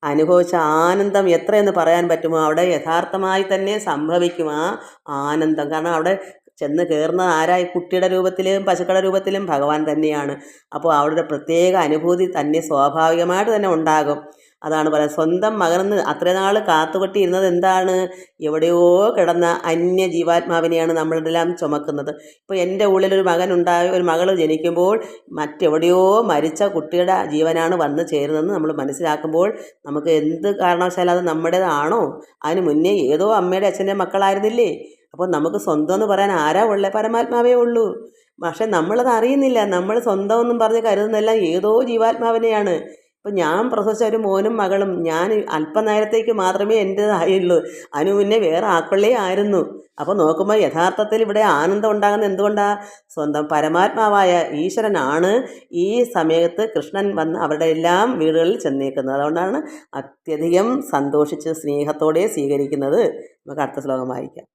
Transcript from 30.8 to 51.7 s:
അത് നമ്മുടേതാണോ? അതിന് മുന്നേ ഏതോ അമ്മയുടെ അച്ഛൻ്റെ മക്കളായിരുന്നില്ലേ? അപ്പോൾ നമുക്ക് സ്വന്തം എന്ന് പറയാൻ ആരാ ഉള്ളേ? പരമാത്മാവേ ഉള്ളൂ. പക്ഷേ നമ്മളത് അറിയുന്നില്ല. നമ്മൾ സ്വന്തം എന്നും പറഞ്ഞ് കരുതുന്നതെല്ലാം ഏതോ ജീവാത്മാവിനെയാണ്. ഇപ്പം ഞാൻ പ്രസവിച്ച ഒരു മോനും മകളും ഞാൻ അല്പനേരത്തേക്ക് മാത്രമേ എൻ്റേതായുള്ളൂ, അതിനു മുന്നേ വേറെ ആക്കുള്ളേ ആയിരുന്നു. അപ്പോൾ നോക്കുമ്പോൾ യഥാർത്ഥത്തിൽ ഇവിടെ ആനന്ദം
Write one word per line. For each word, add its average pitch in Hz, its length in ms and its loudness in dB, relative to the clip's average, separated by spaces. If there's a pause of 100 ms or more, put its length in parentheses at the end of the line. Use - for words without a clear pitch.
അത് 175 140 0
നമ്മുടേതാണോ? 165 760 0 (420)
അതിന് 175 240 0
മുന്നേ 160 260 2 (180)
ഏതോ 175 160 2 (120)
അമ്മയുടെ 185 320 0
അച്ഛൻ്റെ 196 300 -2
മക്കളായിരുന്നില്ലേ? 196 680 0 (360)
അപ്പോൾ 175 220 -4
നമുക്ക് 170 340 0
സ്വന്തം 156 320 0
എന്ന് 214 100 0
പറയാൻ 202 240 2 (120)
ആരാ 160 240 2
ഉള്ളേ? 196 240 0
പരമാത്മാവേ 233 640 0
ഉള്ളൂ. 240 320 2 (520)
പക്ഷേ 170 260 -4 (120)
നമ്മളത് 214 380 2
അറിയുന്നില്ല. 254 440 2 (100)
നമ്മൾ 190 320 0
സ്വന്തം 208 420 0
എന്നും 240 180 0
പറഞ്ഞ് 226 240 2
കരുതുന്നതെല്ലാം 214 520 0 (100)
ഏതോ 180 240 0 (180)
ജീവാത്മാവിനെയാണ്. 226 840 0 (440)
ഇപ്പം 208 180 -10
ഞാൻ 170 260 0 (100)
പ്രസവിച്ച 214 340 -2
ഒരു 220 180 0
മോനും 202 340 0
മകളും 196 340 0 (120)
ഞാൻ 165 260 0 (280)
അല്പനേരത്തേക്ക് 214 840 0
മാത്രമേ 190 360 0
എൻ്റേതായുള്ളൂ, 190 800 0 (340)
അതിനു 160 260 -2
മുന്നേ 202 260 2
വേറെ 175 300 0
ആക്കുള്ളേ 190 380 2 (120)
ആയിരുന്നു. 190 380 0 (360)
അപ്പോൾ 147 240 -2
നോക്കുമ്പോൾ 185 440 2
യഥാർത്ഥത്തിൽ 190 600 0
ഇവിടെ 214 180 0 (100)
ആനന്ദം 196 420 2